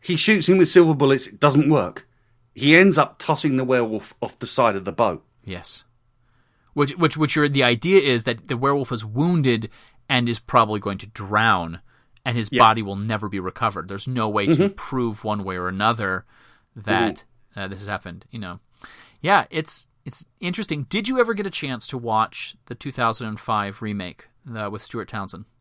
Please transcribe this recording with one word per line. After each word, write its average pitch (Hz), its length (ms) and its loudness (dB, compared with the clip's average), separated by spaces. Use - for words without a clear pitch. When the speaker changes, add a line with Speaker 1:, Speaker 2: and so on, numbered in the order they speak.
Speaker 1:
He 175 160 -2
shoots 208 320 2
him 190 100 6
with 175 100 6
silver 165 260 8
bullets. 135 320 2
It - 140 -12
doesn't 143 300 4
work. 101 360 0
He 143 220 6
ends 190 200 8
up 147 220 0
tossing 143 380 0
the 131 80 0
werewolf 117 580 -2
off - 160 -10
the 123 80 -8
side 113 300 2
of 95 80 -6
the 98 80 -6
boat. 101 320 0
Speaker 2:
Yes. - 400 -10
Which, 143 220 0
which, 165 200 2
which 151 200 0
are, 147 120 2
the 139 140 2
idea 139 380 4
is 127 240 0
that 120 240 -6
the 131 80 -2
werewolf 135 360 -2
is 110 120 -8
wounded 131 680 0
and 123 200 0
is 117 100 -2
probably 107 420 2
going 98 180 -6
to 101 80 -14
drown, 101 760 0
and 120 120 -2
his 110 160 -2
Speaker 1:
Yeah. 120 100 4
Speaker 2:
body 110 200 6
will 98 140 -6
never 104 320 -4
be 98 120 -4
recovered. 92 480 -4
There's 98 200 -10
no 120 200 -2
way 104 180 0
to 165 60 4
Speaker 1:
Mm-hmm. 196 220 2
Speaker 2:
prove 120 500 -6
one 104 200 -4
way 92 120 -6
or 90 120 -4
another 98 560 -2
that, 101 480 -2
Speaker 1:
Mm-hmm. 104 60 -12
Speaker 2:
uh, 98 80 -8
this 98 120 -12
has 101 80 -12
happened, 98 420 -10
you - 80 -14
know. 95 220 -12
Yeah, 170 300 2
it's, - 360 -6
it's - 220 -14
interesting. 175 440 -6
Did 208 240 -4
you 262 100 0
ever 233 160 2
get 202 120 -4
a 180 40 -6
chance 131 380 -8
to 135 100 -8
watch 110 580 -2
the - 80 -10
two - 180 -10
thousand 117 340 -2
and 107 140 -8
five 101 420 -4
remake, 101 460 -8
uh, 107 160 -6
with 101 140 -12
Stuart 110 240 -10
Townsend? 98 380 -10